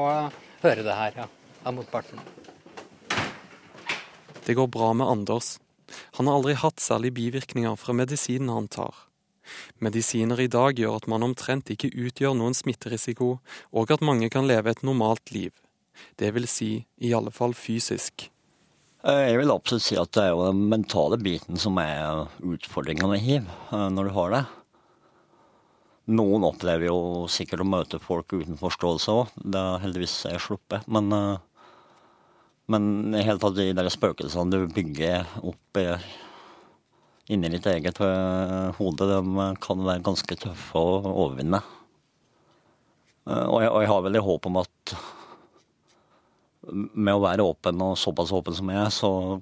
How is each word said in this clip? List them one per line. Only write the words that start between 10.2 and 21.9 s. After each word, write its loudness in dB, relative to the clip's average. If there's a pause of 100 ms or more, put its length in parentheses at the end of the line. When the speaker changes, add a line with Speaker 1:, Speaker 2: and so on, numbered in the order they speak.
Speaker 2:
i 2
dag 4
gjør 0
at -10
man 0
omtrent -2
ikke -4
utgjør -2
noen 2
smitterisiko, -2 (360)
og 2
at 2
mange 4
kan 2
leve 4
et -6
normalt 0
liv. -6 (680)
Det 0
vil -2
si, 0 (260)
i 0
alle 0
fall -2
fysisk. -4 (760)
Speaker 3:
Eh, 4
jeg 4
vil 4
absolutt 0
si 0
at 0
det 4
er 4
jo 2
den 2
mentale 2
biten -4
som 0
er -2 (160)